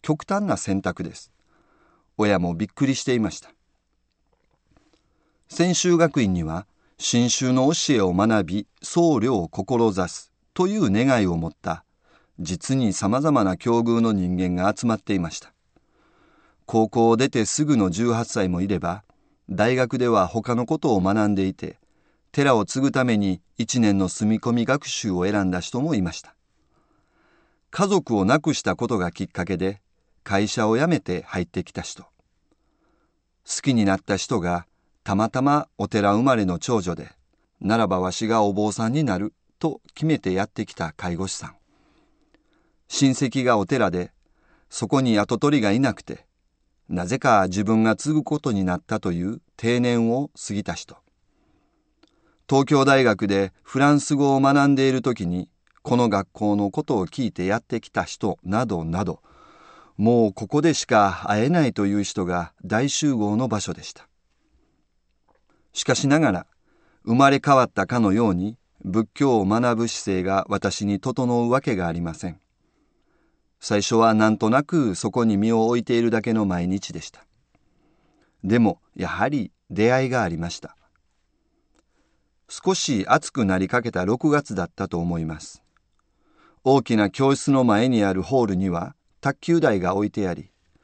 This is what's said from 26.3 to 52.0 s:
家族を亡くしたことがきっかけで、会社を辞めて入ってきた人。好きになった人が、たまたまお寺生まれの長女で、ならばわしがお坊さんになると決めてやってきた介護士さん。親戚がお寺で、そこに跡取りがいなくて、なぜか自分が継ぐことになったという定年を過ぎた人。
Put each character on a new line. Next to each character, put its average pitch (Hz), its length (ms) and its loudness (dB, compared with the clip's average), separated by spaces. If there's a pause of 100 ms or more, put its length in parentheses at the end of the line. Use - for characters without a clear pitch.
家 110 160 0
族 113 300 0
を 95 80 2
亡 135 140 4
く 147 140 -2
し - 100 -6
た - 120 -2
こ 120 120 -4
と 117 100 -2
が 87 140 -2
き - 140 -8
っ - 20 -10
か - 180 -8
け 90 120 -4
で、 95 240 -4 (420)
会 98 240 0
社 110 200 -2
を 110 100 4
辞 147 100 2
め 156 120 2
て 90 280 -6
入 92 160 -4
っ - 20 -4
て 90 180 -6
き - 80 -16
た 82 120 -12
人。 - 200 -16
好 - 60 -20 (1500)
き 139 120 0
に 113 120 4
な 95 120 2
っ - 40 -12
た 101 140 -2
人 104 240 -4
が、 87 260 -4 (380)
た 101 100 -4
ま 107 160 2
た 131 140 -2
ま 143 240 2 (100)
お 101 100 -4
寺 101 260 2
生 110 100 2
ま 135 120 4
れ 104 100 0
の 90 120 -2
長 113 240 -2
女 87 140 -6
で、 76 160 -14 (500)
な 107 160 0
ら 113 80 2
ば 92 140 0
わ 92 120 -2
し 113 160 -4
が 113 140 2
お 101 120 2
坊 104 180 0
さ 113 160 -4
ん 113 40 0
に 151 120 0
な 98 160 -2
る 104 140 -8 (260)
と 160 220 -4 (120)
決 156 140 -4
め 151 100 2
て 92 160 -4
や 95 120 -2
っ - 20 -10
て - 180 -8
き - 80 -16
た 80 200 -8
介 87 220 -6
護 95 120 -6
士 - 100 -10
さ 80 100 -14
ん。 - 80 -20 (1300)
親 139 240 2
戚 131 320 -2
が 120 160 2
お 95 80 -2
寺 113 240 0
で、 90 200 -6 (580)
そ - 180 -6
こ 135 140 2
に 117 180 2
跡 107 180 0
取 147 200 2
り 120 40 2
が 104 100 2
い 113 80 2
な 131 140 2
く - 80 -14
て、 - 240 -16 (640)
な 87 160 -4
ぜ 110 140 -4
か 107 280 4
自 95 160 -2
分 110 200 2
が 113 120 4
継 151 180 -4
ぐ 151 100 0
こ 151 160 -4
と 135 120 -2
に 98 120 0
な 90 140 0
っ - 20 -10
た 110 200 -6
と 95 120 -4
い 87 140 -4
う 110 160 -8 (160)
定 120 220 0
年 120 320 2
を 139 200 -4 (160)
過 107 60 -8
ぎ 101 100 -4
た 90 100 -8
人。 - 240 -14 (1500)